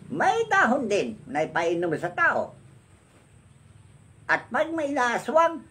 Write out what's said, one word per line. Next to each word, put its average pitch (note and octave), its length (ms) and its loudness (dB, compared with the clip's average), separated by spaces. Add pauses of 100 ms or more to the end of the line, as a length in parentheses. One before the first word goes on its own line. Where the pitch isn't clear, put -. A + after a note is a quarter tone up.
(140)
may F#4+ 320 2
dahon D4+ 400 2
din D#3 400 -2
na C#3 160 -4
ipainom E3+ 560 0
sa F3 160 -6
tao. D#4 400 0 (1800)
At D#3 240 0
pag D4+ 160 0
may D#4 240 -4
inaaswang, C#4 760 2